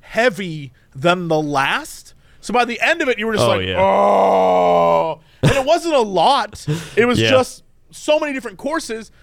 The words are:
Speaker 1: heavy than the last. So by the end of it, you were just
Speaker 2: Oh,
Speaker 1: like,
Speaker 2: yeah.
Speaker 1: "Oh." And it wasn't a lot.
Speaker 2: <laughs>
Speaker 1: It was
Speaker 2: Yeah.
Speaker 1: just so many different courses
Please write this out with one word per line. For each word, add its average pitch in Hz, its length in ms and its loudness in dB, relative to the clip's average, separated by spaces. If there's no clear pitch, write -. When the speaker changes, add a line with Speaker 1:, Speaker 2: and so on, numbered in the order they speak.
Speaker 1:
heavy 175 720 -4
than 170 340 0
the 156 120 2
last. 147 720 -4
So - 120 -10
by 240 120 2
the 240 160 -8
end 320 220 0
of 277 60 -2
it, 226 100 -2
you 214 80 -4
were 226 80 -2
just 135 100 2
Speaker 2:
Oh, 120 120 2
Speaker 1:
like, 95 120 -2
Speaker 2:
yeah. 92 120 -2
Speaker 1:
"Oh." 185 1400 2
And 165 100 4
it 269 120 0
wasn't 330 300 0
a 269 60 4
lot. 208 640 0
Speaker 2:
<laughs> 160 300 -6
Speaker 1:
It - 100 4
was 240 140 0
Speaker 2:
Yeah. 113 100 2
Speaker 1:
just - 320 0
so - 280 0
many 302 140 -4
different 233 260 -10
courses 254 520 -8